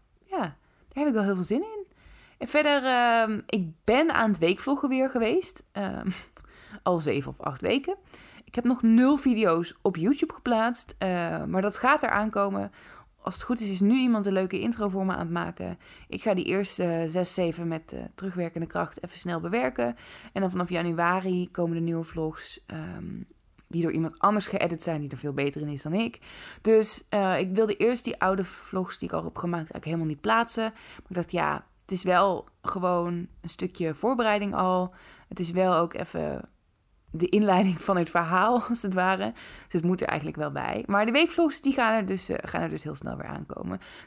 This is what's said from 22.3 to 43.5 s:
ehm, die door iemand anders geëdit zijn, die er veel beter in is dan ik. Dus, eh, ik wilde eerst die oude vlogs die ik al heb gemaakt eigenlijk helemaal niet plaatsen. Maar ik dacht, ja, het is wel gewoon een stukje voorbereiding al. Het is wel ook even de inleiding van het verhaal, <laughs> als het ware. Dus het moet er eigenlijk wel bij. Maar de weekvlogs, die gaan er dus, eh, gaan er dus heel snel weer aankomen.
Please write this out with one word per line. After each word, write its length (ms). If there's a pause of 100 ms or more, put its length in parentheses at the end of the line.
ehm, 400 (640)
die 140
door 100
iemand 280
anders 280
geëdit 360
zijn, 180
die 80
er 80
veel 160
beter 280
in 60
is 140
dan 120
ik. 260 (420)
Dus, 480
eh, 300
ik 160
wilde 200
eerst 280
die 180
oude 220
vlogs 540
die 100
ik 60
al 100
heb 140
gemaakt 340
eigenlijk 140
helemaal 220
niet 140
plaatsen. 420
Maar 460
ik 60
dacht, 160
ja, 340 (160)
het 100
is 120
wel 440 (140)
gewoon 680 (140)
een 80
stukje 440
voorbereiding 600
al. 400 (340)
Het 120
is 120
wel 220
ook 200
even 560 (600)
de 180
inleiding 520
van 160
het 120
verhaal, 540
<laughs> 60
als 120
het 120
ware. 380 (320)
Dus 100
het 100
moet 180
er 60
eigenlijk 300
wel 140
bij. 360
Maar 180
de 60
weekvlogs, 500
die 120
gaan 200
er 120
dus, 240
eh, 120
gaan 200
er 80
dus 140
heel 120
snel 220
weer 80
aankomen. 540 (280)